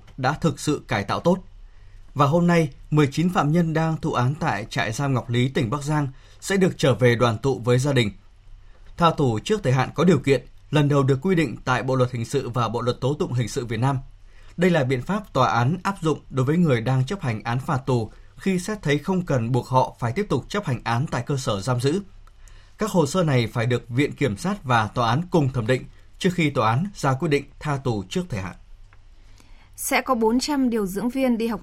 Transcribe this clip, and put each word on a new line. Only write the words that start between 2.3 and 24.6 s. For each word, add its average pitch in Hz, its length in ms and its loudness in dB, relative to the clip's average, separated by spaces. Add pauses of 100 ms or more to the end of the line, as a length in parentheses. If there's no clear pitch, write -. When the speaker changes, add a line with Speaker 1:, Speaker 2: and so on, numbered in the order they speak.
Speaker 1:
nay, 170 220 4 (200)
mười 151 220 4
chín 170 180 0
phạm 170 220 2
nhân 160 220 2
đang 160 240 0
thụ 160 160 -4
án 120 260 2
tại 113 300 -2
trại 92 220 -2
giam 139 220 -2
Ngọc 120 160 -2
Lý, 123 200 2
tỉnh 117 200 0
Bắc 139 140 -4
Giang 147 240 0 (340)
sẽ 196 160 -2
được 185 200 2
trở 135 160 4
về 120 220 4
đoàn 113 220 2
tụ 131 220 -2
với 123 200 2
gia 139 140 0
đình. 113 180 2 (840)
Tha 170 200 6
tù 117 220 2
trước 208 240 -2
thời 123 100 2
hạn 131 220 2
có 147 80 2
điều 170 160 6
kiện 135 220 2 (300)
lần 143 180 4
đầu 143 140 4
được 131 180 2
quy 190 140 2
định 147 200 0 (100)
tại 123 180 0
Bộ 131 120 0
luật 123 160 2
hình 117 140 -6
sự 120 240 -4
và 117 200 -2
Bộ 113 120 -4
luật 120 200 -2
tố 131 120 0
tụng 151 200 -4
hình 120 140 0
sự 123 180 -6
Việt 110 140 -4
Nam. 131 200 0 (580)
Đây 180 140 4
là 156 120 2
biện 127 180 -2
pháp 202 320 -6
tòa 127 160 4
án 120 340 2
áp 196 180 -2
dụng 156 180 0 (100)
đối 127 160 -2
với 156 120 2
người 143 240 4
đang 131 240 0
chấp 196 160 -6
hành 113 220 -4
án 120 160 -4
phạt 139 260 -2
tù 120 260 -2 (260)
khi 185 220 -2
xét 208 220 -6
thấy 147 160 0
không 180 280 -2
cần 120 260 -2
buộc 123 160 -2
họ - 320 0
phải 117 120 -2
tiếp 202 180 -4
tục 143 200 -2
chấp 202 160 -4
hành 123 180 -4
án 120 280 0
tại 123 140 -2
cơ 143 120 -2
sở 107 240 -4
giam 120 200 -2
giữ. 151 200 0 (760)
Các 214 120 -2
hồ 175 160 4
sơ 180 180 0
này 127 240 2
phải 117 180 -4
được 120 240 -2
Viện 127 220 0
Kiểm 120 260 -2
sát 202 260 -4